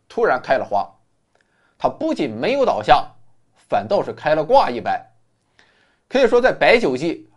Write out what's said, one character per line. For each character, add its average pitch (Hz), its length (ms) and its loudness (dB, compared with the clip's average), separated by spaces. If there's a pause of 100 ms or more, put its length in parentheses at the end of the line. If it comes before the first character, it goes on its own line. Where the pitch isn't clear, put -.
突 - 160 -4
然 143 200 2
开 135 160 0
了 101 60 -4
花， 101 220 -4 (920)
它 - 100 -2
不 311 240 -4
仅 165 160 -4
没 123 240 -4
有 269 140 0
倒 185 160 -2
下， - 280 2 (600)
反 104 180 -2
倒 190 140 0
是 120 100 -8
开 151 220 -2
了 156 100 -2
挂 226 260 4
一 120 120 -8
般。 - 200 -4 (1080)
可 269 120 2
以 226 60 4
说， 240 140 4
在 220 100 2
白 180 260 4
酒 165 160 0
界， 151 240 -4 (180)